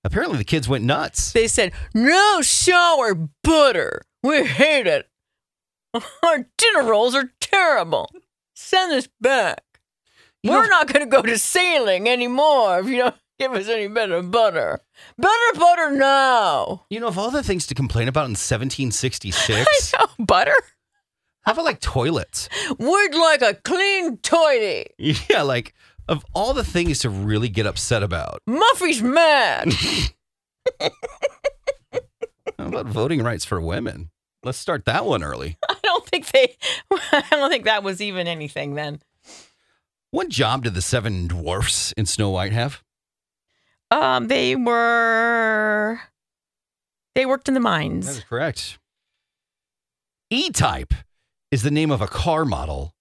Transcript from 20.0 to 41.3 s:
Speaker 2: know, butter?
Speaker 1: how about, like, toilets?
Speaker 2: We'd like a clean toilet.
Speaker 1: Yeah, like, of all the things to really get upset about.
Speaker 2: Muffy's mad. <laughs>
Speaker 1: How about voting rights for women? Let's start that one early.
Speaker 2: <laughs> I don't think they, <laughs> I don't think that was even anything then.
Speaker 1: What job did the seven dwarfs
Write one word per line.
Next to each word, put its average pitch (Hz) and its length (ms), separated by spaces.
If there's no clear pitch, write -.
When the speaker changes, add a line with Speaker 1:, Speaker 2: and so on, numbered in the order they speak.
Speaker 2:
know, - 240
butter? - 320
Speaker 1:
how - 60
about, 330 120
like, 269 160
toilets? - 680
Speaker 2:
We'd 330 380
like 320 260
a 233 140
clean 370 640
toilet. 254 800
Speaker 1:
Yeah, 151 440
like, 127 320
of 156 260
all 220 200
the 240 100
things 175 360
to 127 80
really 107 400
get 104 180
upset 101 360
about. 80 460
Speaker 2:
Muffy's 339 520
mad. 247 720
<laughs> - 40
Speaker 1:
How - 80
about - 200
voting 120 360
rights 110 220
for 90 160
women? 82 500
Let's 127 160
start - 280
that - 180
one 120 180
early. 71 400
Speaker 2:
<laughs> - 60
I - 140
don't - 240
think - 240
they, 254 260
<laughs> - 180
I 311 400
don't 294 200
think 247 140
that 208 180
was 196 180
even 185 260
anything 147 480
then. 147 260
Speaker 1:
What 175 180
job 123 360
did 107 100
the 92 80
seven 101 440
dwarfs 87 640